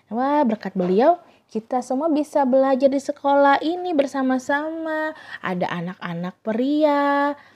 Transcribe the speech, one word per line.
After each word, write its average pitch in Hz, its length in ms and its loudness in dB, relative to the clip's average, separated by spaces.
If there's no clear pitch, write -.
Wah, 277 400 0
berkat 214 240 -4
beliau, 202 480 2
kita 240 320 -6
semua 262 240 -2
bisa 285 400 0
belajar 269 400 4
di 269 160 0
sekolah 277 560 2
ini 359 320 -4
bersama-sama. 294 1200 -2
Ada 180 240 -4
anak-anak 175 720 -8
pria, 285 960 0